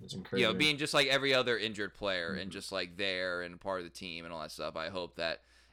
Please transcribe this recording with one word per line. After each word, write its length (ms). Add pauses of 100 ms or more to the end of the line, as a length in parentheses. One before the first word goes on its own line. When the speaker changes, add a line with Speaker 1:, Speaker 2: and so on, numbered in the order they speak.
Speaker 1:
It's 120
Speaker 2:
you 40
know, 60
Speaker 1:
encouraging. 340
Speaker 2:
being 200
just 160
like 140
every 260
other 240
injured 360
player 360
and 120
Speaker 1:
Mm-hmm. 80
Speaker 2:
just, 220
like, 240
there 460
and 180
part 200
of 40
the 60
team 340
and 80
all 80
that 100
stuff. 260
I 120
hope 280
that 260 (300)